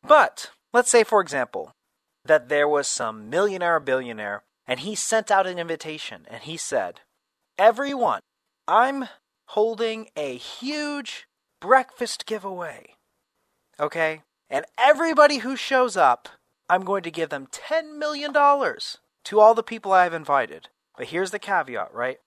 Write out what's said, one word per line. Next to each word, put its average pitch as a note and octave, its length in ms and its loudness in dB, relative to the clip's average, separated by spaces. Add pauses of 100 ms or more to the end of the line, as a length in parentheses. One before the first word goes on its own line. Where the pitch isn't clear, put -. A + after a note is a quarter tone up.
But C#4 480 2 (220)
let's A#3+ 180 2
say, A#3 140 6
for G#3+ 160 2
example, B2 500 -6 (540)
that D3 240 2
there D3 200 2
was C#3+ 180 0
some A2 440 -8
millionaire F3 460 0
or D#3 40 0
billionaire, A#2+ 640 -4 (240)
and B2+ 140 -4
he G#3+ 140 -8
sent - 360 -2
out G3 160 4
an F3+ 120 -8
invitation, D#3 720 -10
and A2+ 140 -18
he D#3 140 -12
said, G2+ 440 -6 (560)
"Everyone, A#3 640 2 (480)
I'm B3 400 2 (380)
holding A3 680 -4
a C#3 200 -8
huge D4 920 -10 (340)
breakfast B3 680 -2
giveaway, F#3 720 -10 (800)
okay? D#3+ 440 -2 (280)
And C3+ 140 -4 (120)
everybody D4 640 4
who B3 180 -6
shows B3+ 400 0
up, E3 320 4 (400)
I'm F#3 160 2
going G3 180 -2
to E3+ 80 -8
give D#3+ 180 -4
them C#3 220 -10
ten D#4 480 -6
million D4 340 -6
dollars C#4+ 680 2 (260)
to G3+ 160 0
all A3 140 10
the A3+ 80 0
people G#3+ 300 -4
I F#3 120 8
have E3+ 100 -2
invited. C#3 540 -2 (280)
But B2+ 120 -10
here's F3+ 220 -4
the G#3 80 -8
caveat, C#3 540 -4
right? B2+ 340 -6